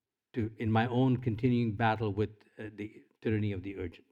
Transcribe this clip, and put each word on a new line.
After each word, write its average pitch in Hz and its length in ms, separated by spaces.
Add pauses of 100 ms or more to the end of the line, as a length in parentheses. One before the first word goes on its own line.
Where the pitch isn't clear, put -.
(340)
to, 110 240
in 110 140
my 113 160
own 123 300
continuing 120 540
battle 110 400
with, 101 180 (300)
uh, 113 40 (120)
the 107 160 (320)
tyranny 107 280
of 90 120
the 98 160
urgent. 87 320